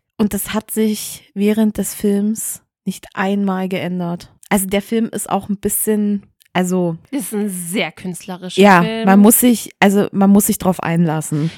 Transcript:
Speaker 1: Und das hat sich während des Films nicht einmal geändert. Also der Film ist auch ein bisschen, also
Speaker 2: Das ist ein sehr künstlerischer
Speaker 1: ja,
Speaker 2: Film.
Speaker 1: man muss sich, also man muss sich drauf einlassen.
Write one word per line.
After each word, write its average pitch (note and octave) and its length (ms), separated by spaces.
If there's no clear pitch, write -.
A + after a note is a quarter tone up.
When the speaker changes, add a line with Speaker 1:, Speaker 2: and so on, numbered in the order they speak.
Speaker 1:
Und G#3 160
das - 220
hat G#3+ 160
sich - 640
während G#3+ 420
des G3 180
Films G#3 680
nicht - 280
einmal F#3+ 540
geändert. F3 640
Also G3 200
der G3+ 140
Film A3+ 280
ist - 180
auch G3 200
ein G3+ 80
bisschen, G#3 680
also F3+ 440
Speaker 2:
Das C#4 120
ist F#3 120
ein G#3 140
sehr F3+ 420
künstlerischer F3+ 720
Speaker 1:
ja, F#3+ 200
Speaker 2:
Film. A3 240
Speaker 1:
man F#3+ 120
muss G#3 220
sich, A#3+ 300
also G3 320
man G3 180
muss G3+ 160
sich G#3 120
drauf F#3 220
einlassen. D#3+ 760